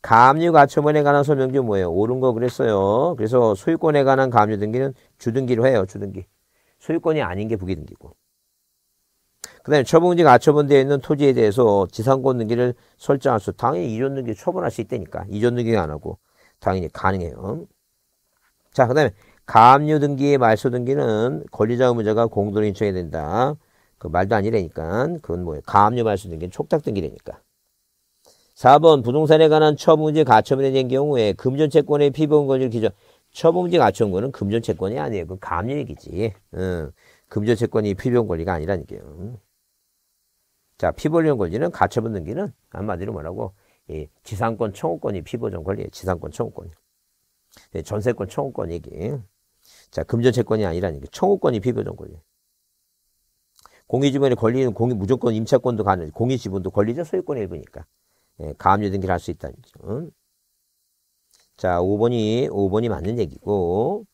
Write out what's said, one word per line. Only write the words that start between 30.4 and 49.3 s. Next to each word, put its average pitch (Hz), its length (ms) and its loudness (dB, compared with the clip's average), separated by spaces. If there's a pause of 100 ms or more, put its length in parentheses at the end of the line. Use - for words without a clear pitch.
대한 131 160 0
경우에 131 440 0
금전 139 380 -2
채권의 147 400 2
피보험 147 380 2
권리를 131 220 0
기준, 110 200 -2 (400)
처분지 175 480 0
가처분권은 113 540 0
금전 104 280 -4
채권이 104 380 -6
아니에요. 113 260 -6
그건 92 140 -14
가압류 104 400 -6
얘기지. 101 560 -8 (200)
응. 87 380 -6 (360)
금전 107 260 0
채권이 107 400 -2
피보험 120 320 -2
권리가 87 260 -4
아니라니까요. 80 840 -8 (1400)
자, 82 120 -2
피보험 156 480 0
권리는 104 320 -4
가처분 110 420 -2
등기는 110 400 -8 (180)
한마디로 98 420 -8
뭐라고? 92 400 -10 (360)
이 78 200 -12 (160)
지상권 110 500 -6
청구권이 139 480 -8
피보존 107 400 -8
권리예요. 95 280 -8
지상권 85 420 -8
청구권이. - 380 -10 (1080)
예, 82 60 -8
전세권 104 460 -6
청구권 117 440 -8
얘기. 85 400 -10 (800)